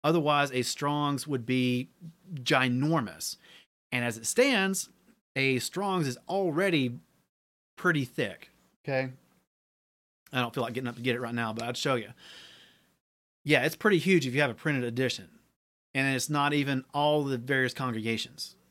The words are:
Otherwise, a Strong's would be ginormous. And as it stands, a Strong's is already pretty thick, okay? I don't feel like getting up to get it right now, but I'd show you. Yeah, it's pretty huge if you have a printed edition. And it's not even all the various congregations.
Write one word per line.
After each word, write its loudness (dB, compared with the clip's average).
Otherwise, 2
a 0
Strong's -2
would -2
be 2
ginormous. 0
And -2
as -4
it -8
stands, 2
a 2
Strong's -2
is -4
already 0
pretty 2
thick, -6
okay? -2
I 0
don't -2
feel -2
like -4
getting -4
up -8
to -12
get 0
it -6
right -6
now, -2
but -8
I'd -4
show 0
you. -4
Yeah, 4
it's 0
pretty 4
huge 4
if -4
you 2
have 2
a -8
printed -2
edition. -2
And 0
it's -2
not 2
even 0
all 2
the -2
various 0
congregations. -6